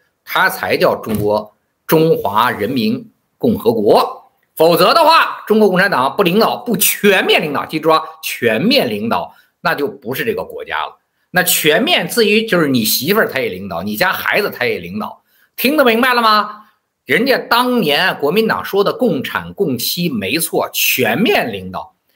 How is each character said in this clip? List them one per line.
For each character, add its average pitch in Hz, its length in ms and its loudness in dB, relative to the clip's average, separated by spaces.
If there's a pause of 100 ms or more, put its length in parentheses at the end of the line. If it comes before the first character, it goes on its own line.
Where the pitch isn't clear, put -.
(240)
它 175 240 0
才 175 280 -4
叫 151 200 2
中 110 220 -6
国， 104 360 -2 (320)
中 160 300 4
华 110 340 0
人 101 180 -2
民 123 400 -2 (300)
共 117 180 0
和 117 160 0
国。 113 560 2 (280)
否 165 200 4
则 190 160 4
的 330 120 4
话， 302 420 2
中 214 140 2
国 214 80 6
共 180 100 0
产 196 100 4
党 135 280 0
不 202 80 2
领 185 160 2
导， 139 160 0
不 - 200 -4
全 196 480 2
面 370 160 2
领 160 120 -4
导， 120 120 -4
记 - 140 -6
住 151 120 -2
啊， 160 120 4 (180)
全 - 400 -2
面 202 300 2
领 107 180 -4
导， 92 280 -4 (240)
那 170 120 -2
就 143 140 -4
不 - 280 -8
是 147 100 -4
这 110 100 -2
个 90 80 -6
国 73 220 -12
家 78 200 -6
了。 - 140 -14 (320)
那 175 140 0
全 165 400 2
面， 277 240 0
至 233 160 0
于 214 200 2
就 180 160 0
是 156 60 2
你 127 180 0
媳 127 300 -2
妇 220 60 2
儿 180 80 2
她 - 100 -6
也 120 120 -4
领 95 180 -10
导， 87 160 -8
你 104 100 -6
家 180 180 0
孩 - 280 -2
子 - 100 -2
他 - 160 -4
也 110 120 -2
领 87 200 -12
导， - 240 -12 (320)
听 277 220 0
得 294 80 4
明 226 160 2
白 254 120 2
了 240 80 0
吗？ 214 420 0 (420)
人 185 200 0
家 247 140 2
当 247 420 0
年 160 380 0
国 139 140 0
民 220 160 2
党 92 160 -2
说 196 180 0
的 170 100 0
共 165 300 -2
产 87 320 -8
共 117 240 -2
妻 175 300 -4
没 113 300 -4
错， 165 340 -4
全 120 480 0
面 220 320 0
领 92 180 -10
导。 85 240 -12 (220)